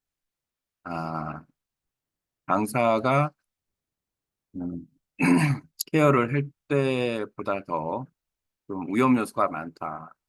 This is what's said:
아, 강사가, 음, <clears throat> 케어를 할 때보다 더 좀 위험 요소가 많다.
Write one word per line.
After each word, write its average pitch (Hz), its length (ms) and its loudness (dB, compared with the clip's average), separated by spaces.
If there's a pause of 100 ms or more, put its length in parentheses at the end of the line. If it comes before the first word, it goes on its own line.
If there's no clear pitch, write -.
(840)
아, 80 600 -8 (1000)
강사가, 117 840 2 (1200)
음, 87 320 -8 (320)
<clears throat> 151 520 2 (220)
케어를 139 420 4
할 143 160 -2 (180)
때보다 117 1000 -2
더 87 400 -4 (600)
좀 92 260 -6
위험 127 240 4
요소가 104 300 -2
많다. 80 640 -10 (140)